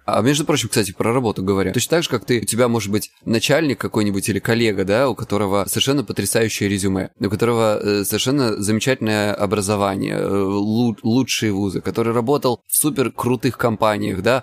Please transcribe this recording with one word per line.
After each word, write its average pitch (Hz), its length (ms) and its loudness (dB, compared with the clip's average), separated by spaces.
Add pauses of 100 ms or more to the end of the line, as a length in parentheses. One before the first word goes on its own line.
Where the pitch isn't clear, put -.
А 104 160 0
между 143 220 2
прочим, 135 240 0
кстати, 95 240 0
про 107 200 0
работу 117 300 0
говоря. 95 300 2
Точно 120 180 -2
так 165 140 2
же, - 40 -4
как 120 160 -4
ты, 123 140 2
у - 60 -6
тебя 120 240 2
может 107 240 -2
быть 104 180 -2 (140)
начальник 139 560 0
какой-нибудь 101 480 0
или 98 100 0
коллега, 113 460 0
да, 113 240 2
у 113 80 -2
которого 101 500 0
совершенно 131 380 -2
потрясающее 107 640 -2
резюме, 95 500 -2
у 101 100 -2
которого, 110 540 2
э, 101 220 0
совершенно 113 580 0
замечательное 107 720 0
образование, 101 800 -2
э, 98 140 -2
лу-, 101 760 0
лучшие 117 480 0
вузы, 98 300 -2
который 113 320 -2
работал 120 560 0
в - 80 -4
супер 131 340 0
крутых 120 480 -2
компаниях, 104 640 0
да, 117 200 2